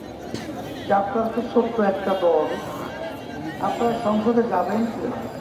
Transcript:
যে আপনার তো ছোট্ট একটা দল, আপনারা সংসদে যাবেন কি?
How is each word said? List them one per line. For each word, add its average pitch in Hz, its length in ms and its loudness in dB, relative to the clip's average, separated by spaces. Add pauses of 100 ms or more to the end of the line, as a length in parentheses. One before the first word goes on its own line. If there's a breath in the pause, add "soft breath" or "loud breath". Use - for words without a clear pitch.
(840)
যে 202 60 -2 (100)
আপনার 220 320 0
তো 240 60 -2 (120)
ছোট্ট 226 240 2 (160)
একটা 196 220 0 (100)
দল, 160 240 6 (1200)
আপনারা 233 260 2 (120)
সংসদে 220 380 4 (100)
যাবেন 202 280 2 (100)
কি? - 140 -4 (360)